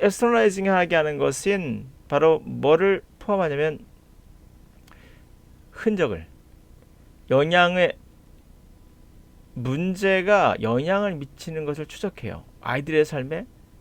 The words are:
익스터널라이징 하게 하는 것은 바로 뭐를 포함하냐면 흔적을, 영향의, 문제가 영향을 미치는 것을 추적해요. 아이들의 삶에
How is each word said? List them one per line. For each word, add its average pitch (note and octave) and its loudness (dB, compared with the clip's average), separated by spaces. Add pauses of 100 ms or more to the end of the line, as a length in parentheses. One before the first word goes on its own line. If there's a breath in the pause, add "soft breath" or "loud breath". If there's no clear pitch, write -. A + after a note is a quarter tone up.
익스터널라이징 G3+ 2
하게 F3 2
하는 D3+ 0
것은 C#3+ -2 (220)
바로 D#3 4
뭐를 D#3 2 (160)
포함하냐면 D#3 -2 (1800 soft breath)
흔적을, C#3 -2 (1040)
영향의, F3 2 (1600)
문제가 F3+ 0
영향을 F#3+ -2
미치는 D3+ -10
것을 D3+ -6
추적해요. A2 -10 (180)
아이들의 D3 0
삶에 D3+ -4 (360)